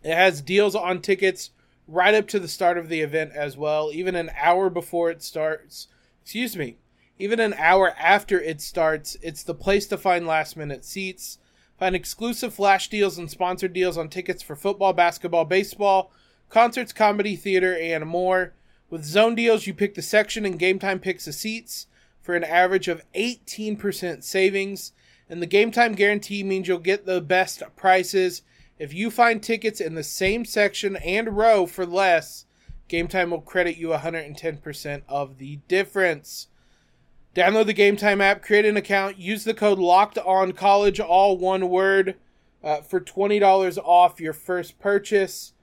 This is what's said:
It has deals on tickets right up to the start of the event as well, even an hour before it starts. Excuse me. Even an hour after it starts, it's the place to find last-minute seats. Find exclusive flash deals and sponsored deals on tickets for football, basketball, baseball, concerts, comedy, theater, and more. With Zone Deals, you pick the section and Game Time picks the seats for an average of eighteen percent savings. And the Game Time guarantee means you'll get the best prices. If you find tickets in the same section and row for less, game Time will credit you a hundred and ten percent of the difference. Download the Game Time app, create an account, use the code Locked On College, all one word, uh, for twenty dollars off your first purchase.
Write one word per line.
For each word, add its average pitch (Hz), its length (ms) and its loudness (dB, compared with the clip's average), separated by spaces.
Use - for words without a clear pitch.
It 160 120 -2
has 175 260 2
deals 190 340 0
on 180 260 -2
tickets 190 500 -2
right 180 280 2
up 214 140 0
to 208 100 -2
the 170 80 -8
start 175 320 0
of 160 100 -10
the 160 120 -4
event 151 340 -4
as 147 200 -6
well, 151 380 -2
even 180 220 -4
an 165 200 -6
hour 175 360 4
before 170 400 -2
it 170 100 -12
starts. - 680 -8
Excuse 226 340 -6
me. 131 220 -8
Even 214 220 0
an 214 180 0
hour 180 400 4
after 190 420 2
it 151 220 -6
starts, 156 600 -2
it's 160 180 -12
the 160 140 -8
place 202 320 0
to 202 100 -6
find 175 300 0
last-minute 151 580 -4
seats. - 540 -12
Find 185 160 0
exclusive 233 580 -6
flash 196 340 2
deals 196 300 -2
and 165 140 -12
sponsored 180 420 -4
deals 180 240 -2
on 156 120 -8
tickets 180 340 -8
for 151 120 -14
football, 196 380 0
basketball, 170 520 0
baseball, 196 640 0
concerts, 233 460 2
comedy, 208 420 0
theater, 185 400 0
and 165 300 -4
more. 180 480 -2
With 160 140 -10
Zone 214 280 4
Deals, 226 320 2
you 196 80 -8
pick 202 220 -4
the - 80 -10
section 214 420 0
and 175 140 -6
Game 190 180 2
Time 190 220 -4
picks 185 260 -6
the 147 80 -12
seats - 540 -10
for 175 140 -4
an 170 80 0
average 180 440 2
of 165 140 -6
eighteen 214 600 -6
percent 185 480 -8
savings. 196 680 -2
And 175 140 -10
the 170 60 -6
Game 208 240 2
Time 233 220 2
guarantee 202 500 -2
means 190 240 -4
you'll 180 100 0
get 190 300 -2
the 180 140 -2
best 185 420 -2
prices. 185 680 2
If 147 160 -12
you 208 160 -4
find 226 320 2
tickets 220 400 -4
in 160 140 -6
the 156 80 -8
same 214 420 -2
section 202 520 -2
and 208 380 -4
row 208 300 4
for 180 220 -6
less, 175 580 0
game 170 180 -4
Time 175 240 -2
will 160 80 -4
credit 175 380 -2
you 165 160 -4
a 147 60 -2
hundred 160 260 -6
and 147 120 -16
ten 160 200 -8
percent 143 500 -12
of 135 300 -6
the 139 220 -14
difference. 185 800 -2
Download 202 320 4
the 214 60 0
Game 202 220 4
Time 202 240 0
app, 196 220 2
create 208 240 2
an 208 100 2
account, 196 440 -2
use 202 260 -6
the 220 80 -2
code 208 260 2
Locked 185 380 4
On 190 340 4
College, 202 480 4
all 190 380 4
one 185 320 -2
word, 190 460 2
uh, 151 180 -4
for 180 180 -6
twenty 202 400 -2
dollars 190 380 4
off 175 420 4
your 156 140 -6
first - 460 -8
purchase. 202 840 -2